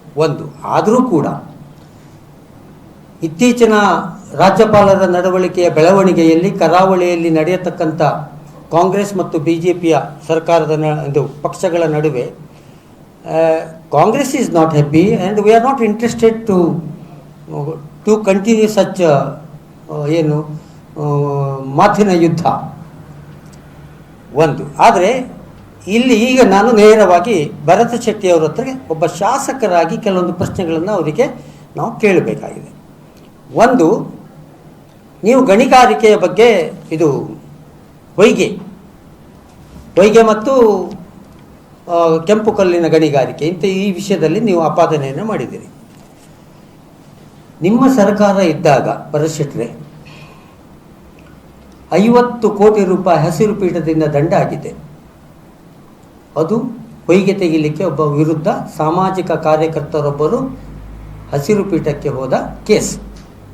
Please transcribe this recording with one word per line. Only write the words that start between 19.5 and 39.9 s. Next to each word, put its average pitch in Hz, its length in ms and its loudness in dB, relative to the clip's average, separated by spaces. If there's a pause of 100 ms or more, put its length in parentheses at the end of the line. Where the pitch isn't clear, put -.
ಏನು, 156 380 -2 (540)
ಆ, 139 680 -4
ಮಾತಿನ 190 460 0
ಯುದ್ಧ. 170 360 0 (1900)
ಒಂದು, 147 440 -2
ಆದರೆ 202 540 2 (540)
ಇಲ್ಲಿ 240 280 2
ಈಗ 254 260 2
ನಾನು 208 320 4
ನೇರವಾಗಿ 208 800 4 (140)
ಭರತ 226 340 2
ಶೆಟ್ಟಿ 196 300 -2
ಅವರ 165 120 4
ಹತ್ರಗೆ 240 480 -4
ಒಬ್ಬ 175 160 -2
ಶಾಸಕರಾಗಿ 208 920 -2
ಕೆಲವೊಂದು 180 340 -2
ಪ್ರಶ್ನೆಗಳನ್ನು 165 600 -4
ಅವರಿಗೆ 180 480 -4 (360)
ನಾವು 196 240 -8
ಕೇಳಬೇಕಾಗಿದೆ. - 720 -2 (840)
ಒಂದು, 202 600 0 (1120)
ನೀವು 254 200 2
ಗಣಿಗಾರಿಕೆಯ 220 720 4
ಬಗ್ಗೆ, 180 560 2 (200)
ಇದು 160 180 0 (1080)
ಹೊಯ್ಗೆ, 185 300 4 (1500)